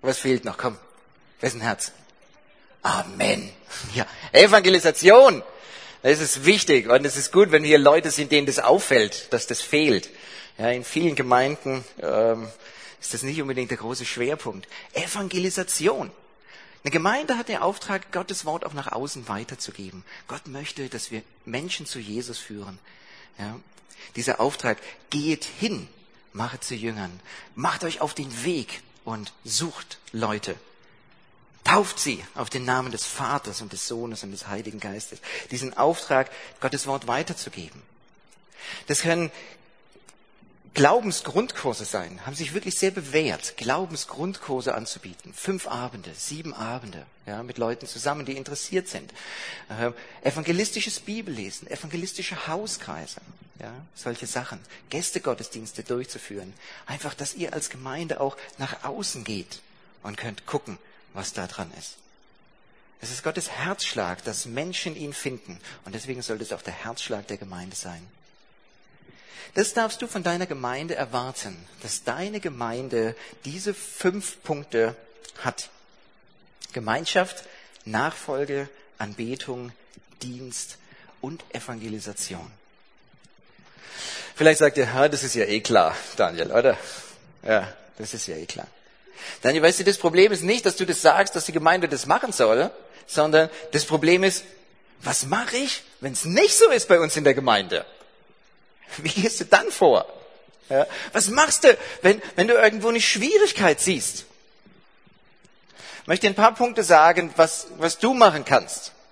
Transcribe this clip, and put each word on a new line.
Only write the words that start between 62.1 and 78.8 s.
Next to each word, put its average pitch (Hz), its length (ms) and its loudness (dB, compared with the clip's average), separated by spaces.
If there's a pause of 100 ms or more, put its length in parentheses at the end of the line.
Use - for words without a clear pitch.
Es 117 80 -12
ist 127 120 -12
Gottes 165 280 -6
Herzschlag, 120 760 -6
dass - 220 -8
Menschen 156 500 -8
ihn 143 160 -12
finden. 123 480 -12 (240)
Und 98 100 -16
deswegen 123 280 -10
sollte 107 200 -8
es 107 120 -10
auch 90 80 -14
der - 100 -12
Herzschlag 113 540 -10
der 101 100 -10
Gemeinde 92 400 -14
sein. 85 260 -14 (1500)
Das 202 200 0
darfst 220 260 -2
du 247 60 -8
von 202 160 -8
deiner 175 240 -2
Gemeinde 139 480 -6
erwarten, 123 640 -6 (240)
dass - 220 -8
deine 190 360 -6
Gemeinde 120 760 -4 (300)
diese 190 300 -8
fünf - 680 -6
Punkte 117 540 -2 (480)
hat. - 240 -6 (1040)
Gemeinschaft, 147 720 -2 (400)
Nachfolge, 139 840 -4 (260)